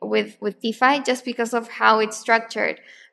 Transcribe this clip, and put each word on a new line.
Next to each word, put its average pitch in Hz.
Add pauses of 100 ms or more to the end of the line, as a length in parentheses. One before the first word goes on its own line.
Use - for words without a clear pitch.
with, 214
with 208
DeFi, 262
just 254
because 240
of 226
how 220
it's 214
structured. - (340)